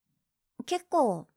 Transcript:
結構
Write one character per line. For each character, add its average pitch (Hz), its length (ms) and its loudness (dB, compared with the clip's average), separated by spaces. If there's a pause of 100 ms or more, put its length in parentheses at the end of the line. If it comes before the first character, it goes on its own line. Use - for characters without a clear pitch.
(680)
結 359 200 -4
構 214 400 0 (100)